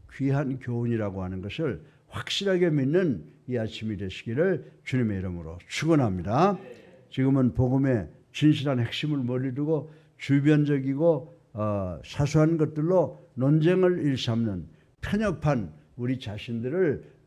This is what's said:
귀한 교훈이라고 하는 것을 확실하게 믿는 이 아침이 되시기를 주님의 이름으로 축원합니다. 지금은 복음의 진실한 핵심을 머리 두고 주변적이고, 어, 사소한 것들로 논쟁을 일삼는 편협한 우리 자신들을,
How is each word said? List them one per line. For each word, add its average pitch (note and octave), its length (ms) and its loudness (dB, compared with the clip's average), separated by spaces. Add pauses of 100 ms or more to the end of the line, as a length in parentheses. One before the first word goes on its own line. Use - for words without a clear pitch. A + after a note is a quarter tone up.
(140)
귀한 C3+ 440 0
교훈이라고 A#2 640 -2
하는 F#2 200 -6
것을 G2+ 400 -4 (260)
확실하게 F#3 600 0
믿는 D3 540 2 (240)
이 B2 100 -2
아침이 A2 380 -6
되시기를 A#2 760 -2 (120)
주님의 A2 340 0
이름으로 F2 400 -8 (100)
축원합니다. C#3 920 2 (520)
지금은 C3+ 440 2
복음의 B2+ 540 2 (240)
진실한 D3 480 2
핵심을 C#3+ 420 -2
머리 B2+ 320 -4
두고 D3 380 -2 (260)
주변적이고, C#3+ 1200 2 (160)
어, G2+ 520 -2
사소한 D#3 520 2
것들로 D#3 760 0
논쟁을 D#3+ 720 4
일삼는 A2+ 640 -2 (340)
편협한 D3+ 720 -2 (240)
우리 B2 220 -4
자신들을, A#2+ 840 -2 (220)